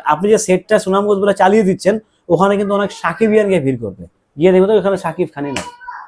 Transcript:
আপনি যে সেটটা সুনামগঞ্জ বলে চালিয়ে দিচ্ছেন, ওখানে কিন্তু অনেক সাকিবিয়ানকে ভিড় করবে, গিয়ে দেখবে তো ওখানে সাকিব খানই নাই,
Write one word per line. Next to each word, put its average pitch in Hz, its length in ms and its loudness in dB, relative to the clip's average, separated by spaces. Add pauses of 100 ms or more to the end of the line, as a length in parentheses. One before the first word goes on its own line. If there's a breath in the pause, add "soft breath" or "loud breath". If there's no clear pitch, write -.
আপনি 156 240 0
যে 214 80 4
সেটটা 202 420 0
সুনামগঞ্জ 196 420 0
বলে 202 120 0
চালিয়ে 202 300 2
দিচ্ছেন, 190 360 0 (300)
ওখানে 196 280 2
কিন্তু 202 180 -2
অনেক 202 160 -2
সাকিবিয়ানকে 202 680 0
ভিড় 131 180 -2
করবে, 92 280 -10 (340)
গিয়ে 180 120 4
দেখবে 185 160 4
তো 214 100 2
ওখানে 190 200 0
সাকিব 170 380 -6
খানই 143 160 -8
নাই, - 120 -8 (440)